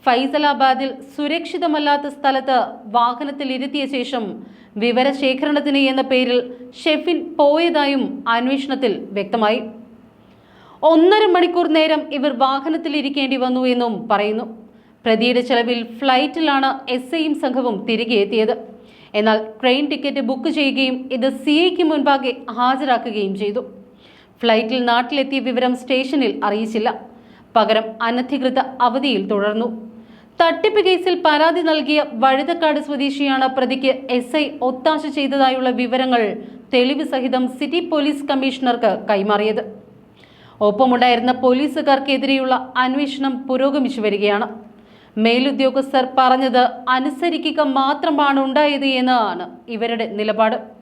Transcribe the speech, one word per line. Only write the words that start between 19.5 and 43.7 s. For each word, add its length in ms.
ട്രെയിൻ 320
ടിക്കറ്റ് 380
ബുക്ക് 260
ചെയ്യുകയും 400
ഇത് 120
സി 100
ഐക്ക് 240
മുൻപാകെ 420
ഹാജരാക്കുകയും 840
ചെയ്തു. 200
ഫ്ലൈറ്റിൽ 400
നാട്ടിലെത്തിയ 560
വിവരം 340
സ്റ്റേഷനിൽ 520
അറിയിച്ചില്ല. 440
പകരം 300
അനധികൃത 520
അവധിയിൽ 360
തുടർന്നു. 360
തട്ടിപ്പ് 440
കേസിൽ 300
പരാതി 440
നൽകിയ 320
വഴുതക്കാട് 640
സ്വദേശിയാണ് 600
പ്രതിക്ക് 360
എസ് 240
ഐ 20
ഒത്താശ 340
ചെയ്തതായുള്ള 540
വിവരങ്ങൾ 400
തെളിവ് 380
സഹിതം 320
സിറ്റി 220
പോലീസ് 400
കമ്മീഷണർക്ക് 640
കൈമാറിയത്. 520
ഒപ്പമുണ്ടായിരുന്ന 640
പോലീസുകാർക്കെതിരെയുള്ള 1120
അന്വേഷണം 500
പുരോഗമിച്ചു 580